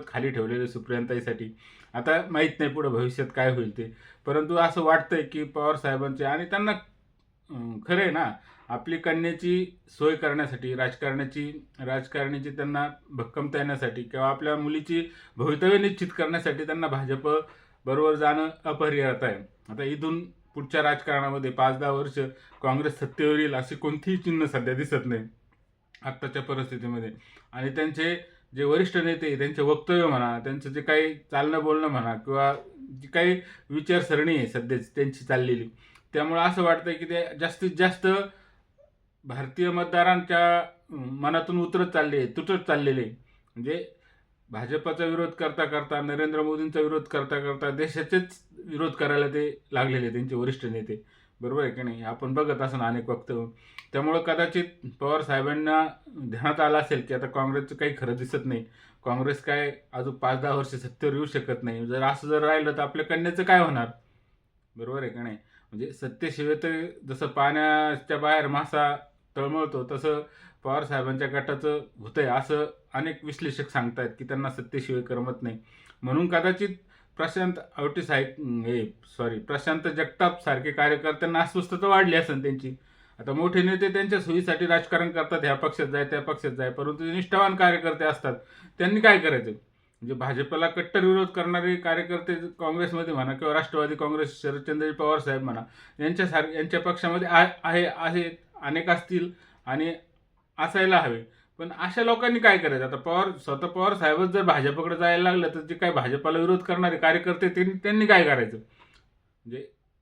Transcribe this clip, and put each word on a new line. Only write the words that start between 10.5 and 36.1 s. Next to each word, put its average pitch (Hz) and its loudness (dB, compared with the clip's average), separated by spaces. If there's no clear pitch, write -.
राजकारणाची, 135 -4
राजकारणाची 139 -4
त्यांना 143 -2
भक्कमता 143 -6
येण्यासाठी 135 -4
किंवा 131 -2
आपल्या 151 -2
मुलीची 156 -4
भवितव्य 156 4
निश्चित 196 0
करण्यासाठी 165 -2
त्यांना 160 -2
भाजप 135 -2
बरोबर 151 4
जाणं 151 2
अपरिहार्य 143 0
आहे. 101 -8
आता 127 -6
इथून 160 -4
पुढच्या 147 -4
राजकारणामध्ये 139 0
पाच 131 4
दहा 143 -2
वर्ष 139 -2
काँग्रेस 143 0
सत्तेवर 151 2
येईल 147 2
अशी 131 -6
कोणतीही 151 -2
चिन्ह 165 0
सध्या 127 -2
दिसत 135 -2
नाही 113 -4
आत्ताच्या 135 -8
परिस्थितीमध्ये. 123 -6
आणि 131 -6
त्यांचे 160 -4
जे 139 0
वरिष्ठ 175 4
नेते, 160 0
त्यांचे 143 -2
वक्तव्य 170 4
म्हणा, 123 2
त्यांचं 135 -8
जे 143 -6
काही 156 2
चालणं 151 0
बोलणं 156 2
म्हणा 120 -2
किंवा 135 0
जी 143 -18
काही 180 2
विचारसरणी 156 2
आहे 123 0
सध्याच 120 -4
त्यांची 135 -2
चाललेली, 123 0